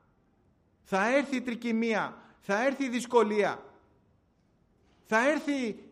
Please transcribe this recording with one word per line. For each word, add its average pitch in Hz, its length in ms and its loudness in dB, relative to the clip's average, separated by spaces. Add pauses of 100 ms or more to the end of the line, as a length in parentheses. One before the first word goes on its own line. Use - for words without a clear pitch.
(800)
Θα 202 340 0
έρθει 277 200 0
η 247 60 -4
τρικυμία, 226 760 -2 (220)
θα 208 260 -2
έρθει 269 180 0
η 262 60 -2
δυσκολία. 214 760 2 (1400)
Θα 226 260 2
έρθει 285 500 -2 (120)